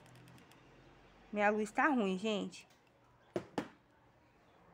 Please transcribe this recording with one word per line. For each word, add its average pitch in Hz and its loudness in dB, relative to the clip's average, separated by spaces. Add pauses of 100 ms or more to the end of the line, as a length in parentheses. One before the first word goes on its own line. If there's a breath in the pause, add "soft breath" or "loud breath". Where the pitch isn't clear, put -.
(1300)
Minha 208 2
luz 214 0
tá - 2
ruim, 208 2
gente. 190 -4 (2000)